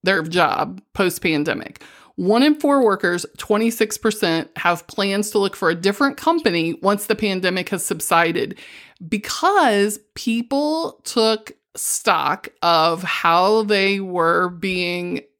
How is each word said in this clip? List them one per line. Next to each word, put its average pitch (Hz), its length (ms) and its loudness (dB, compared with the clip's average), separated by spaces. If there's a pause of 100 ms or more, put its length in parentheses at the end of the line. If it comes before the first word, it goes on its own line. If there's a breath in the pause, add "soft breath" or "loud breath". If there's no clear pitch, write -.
Their 185 200 0
Job 170 600 -2 (100)
Post-Pandemic." 160 880 -2 (340 loud breath)
One 208 260 2
in 302 180 4
four 277 240 4
workers, 185 400 2 (140)
twenty-six 220 580 0
percent, 185 600 -2
have 175 300 -2
plans 202 440 -2
to 214 80 0
look 196 180 0
for 170 140 0
a 175 40 0
different 202 440 0
company 175 640 0
once 202 240 0
the 214 80 0
pandemic 185 560 -2
has 185 140 -4
subsided 165 720 0 (500 loud breath)
because 214 920 0 (160)
people 277 920 -2
took 220 480 0 (240)
stock 160 720 -2 (120)
of 170 420 2
how 185 600 2
they 196 380 0
were 180 500 0
being 175 720 -4 (180)